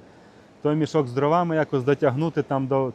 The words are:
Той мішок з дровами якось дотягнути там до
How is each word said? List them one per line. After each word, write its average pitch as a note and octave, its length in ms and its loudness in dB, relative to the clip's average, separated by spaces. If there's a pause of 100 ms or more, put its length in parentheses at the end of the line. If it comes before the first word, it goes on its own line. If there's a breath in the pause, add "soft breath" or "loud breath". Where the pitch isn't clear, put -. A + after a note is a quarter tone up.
(640 loud breath)
Той D3+ 140 0
мішок D3+ 320 0
з A#2+ 40 -10
дровами D#3 440 0
якось C#3+ 260 0
дотягнути C#3+ 600 0
там C3+ 240 -2
до C3 280 0